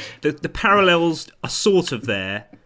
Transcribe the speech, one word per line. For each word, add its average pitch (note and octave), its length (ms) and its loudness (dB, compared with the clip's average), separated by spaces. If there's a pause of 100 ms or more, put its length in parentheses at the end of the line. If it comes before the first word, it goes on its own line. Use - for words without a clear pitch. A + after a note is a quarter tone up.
(220)
the, D3+ 100 0
the D#3+ 160 -8
parallels F3 800 2 (160)
are C3 60 -8
sort F#3 420 2
of A2 140 -8
there, G2+ 400 -4 (200)